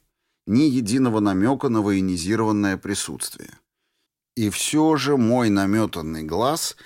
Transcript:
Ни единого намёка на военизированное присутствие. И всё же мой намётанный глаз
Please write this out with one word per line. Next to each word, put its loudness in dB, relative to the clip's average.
Ни 4
единого 2
намёка 0
на 0
военизированное 0
присутствие. -8
И 0
всё 2
же 0
мой 2
намётанный 0
глаз -2